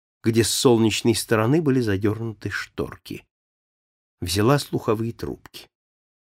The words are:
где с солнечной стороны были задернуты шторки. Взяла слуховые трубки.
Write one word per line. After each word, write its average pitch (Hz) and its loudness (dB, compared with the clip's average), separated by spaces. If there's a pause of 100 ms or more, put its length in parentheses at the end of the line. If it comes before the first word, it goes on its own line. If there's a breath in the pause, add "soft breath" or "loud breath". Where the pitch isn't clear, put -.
(220)
где 113 2
с - 0
солнечной 113 2
стороны 120 0
были 135 2
задернуты 107 -4
шторки. - -10 (960)
Взяла 104 2
слуховые 113 -4
трубки. - -14 (640)